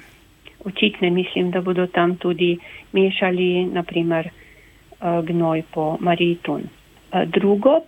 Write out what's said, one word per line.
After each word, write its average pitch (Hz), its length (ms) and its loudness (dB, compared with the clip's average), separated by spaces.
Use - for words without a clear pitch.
očitne, 190 440 0
mislim, 180 420 0
da 185 100 -2
bodo 180 260 0
tam 180 300 0
tudi 175 400 0
mešali, 185 720 2
na 180 180 -4
primer, 165 420 -2
eh, - 960 -8
gnoj 160 480 0
po 160 280 -2
Mariji 170 360 2
Tun. 151 260 -6
Eh, - 640 -6
drugo 202 640 2